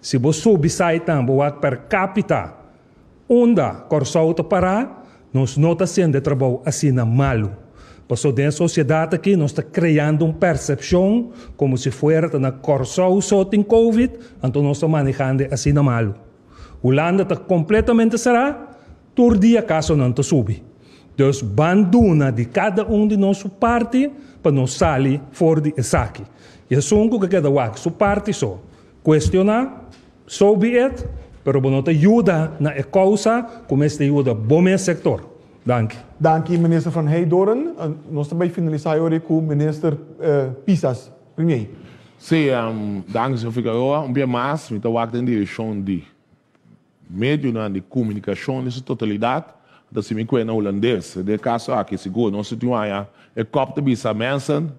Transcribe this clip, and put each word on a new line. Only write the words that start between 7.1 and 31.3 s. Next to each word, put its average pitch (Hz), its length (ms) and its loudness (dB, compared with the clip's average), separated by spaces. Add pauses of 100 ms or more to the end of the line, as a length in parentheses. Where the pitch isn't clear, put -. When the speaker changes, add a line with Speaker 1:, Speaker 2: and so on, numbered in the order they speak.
Speaker 1:
Passou 135 240 0
dentro 139 220 0
da 147 40 -8
sociedade 160 580 0
aqui, 196 200 2
nós 151 160 2
tá - 100 -4
criando 156 640 2
uma 160 80 0
percepção 185 1000 0 (240)
como 131 220 0
se 131 140 -2
fosse 156 480 0
na 131 120 -2
corso 170 720 0
só 196 240 2
tem 202 160 0
covid, 226 520 2 (280)
então 131 220 0
nós 143 160 0
tá 165 80 0
manejando 135 640 0
assim 143 200 0
na 143 120 4
malo. 117 320 0 (680)
Holanda 165 440 2
tá 185 100 -2
completamente 220 840 2
será, 254 560 0 (380)
todo 240 240 6
dia 220 260 4
caso 160 320 0
não 127 160 2
tá 120 100 -2
sube. 113 420 0 (500)
Então, 139 160 2 (140)
banduna 170 880 4
de 117 140 -2
cada 196 400 -2
um 214 220 0
de 208 100 0
nosso 196 320 0
parte 240 640 0 (320)
para 165 80 4
nós 127 220 0
sair 135 460 2 (120)
fora 160 280 2
de 151 240 -2
saque. 117 380 -2 (480)
E 120 60 2
é 143 60 2
só 208 200 2
um 226 80 2
que 202 180 0
queda 170 220 2
lá, 127 240 0
sua 165 180 -6
parte 208 400 0
só. 95 280 -4 (440)
Questionar, 196 840 2 (380)
so 208 280 4
be 233 240 2
it, 262 240 -2 (400)